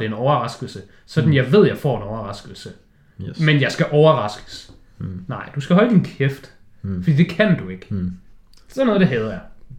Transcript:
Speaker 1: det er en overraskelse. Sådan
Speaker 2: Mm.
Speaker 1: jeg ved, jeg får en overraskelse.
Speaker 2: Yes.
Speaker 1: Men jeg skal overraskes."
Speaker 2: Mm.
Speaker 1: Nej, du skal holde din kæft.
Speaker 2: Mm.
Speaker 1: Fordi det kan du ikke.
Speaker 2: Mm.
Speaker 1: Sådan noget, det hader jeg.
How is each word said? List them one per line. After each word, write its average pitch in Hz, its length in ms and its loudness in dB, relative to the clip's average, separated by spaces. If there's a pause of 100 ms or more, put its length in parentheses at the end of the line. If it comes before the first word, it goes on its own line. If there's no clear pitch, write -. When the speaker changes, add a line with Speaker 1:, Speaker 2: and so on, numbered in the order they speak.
Speaker 1:
det 110 40 -4
er 107 60 -4
en 107 40 -8
overraskelse. 123 680 -2 (260)
Sådan 120 240 0
Speaker 2:
Mm. 143 60 4
Speaker 1:
jeg 127 160 2
ved, 202 140 8
jeg - 100 0
får 131 200 -2
en 107 60 -8
overraskelse. 101 680 -12 (580)
Speaker 2:
Yes. - 120 -12
Speaker 1:
Men 151 200 4
jeg 123 120 0
skal 160 180 -2
overraskes." 147 800 0 (260)
Speaker 2:
Mm. 92 300 -10
Speaker 1:
Nej, 104 260 -10
du 147 60 -4
skal 175 160 2
holde 240 140 4
din 190 140 6
kæft. - 480 -6 (300)
Speaker 2:
Mm. 95 200 -6
Speaker 1:
Fordi 147 140 2
det 180 120 4
kan 196 300 0
du 95 100 -10
ikke. 92 220 -14
Speaker 2:
Mm. 92 220 -6 (560)
Speaker 1:
Sådan 262 180 -2
noget, 202 140 2
det 180 80 6
hader 110 220 -2
jeg. 90 100 -10 (380)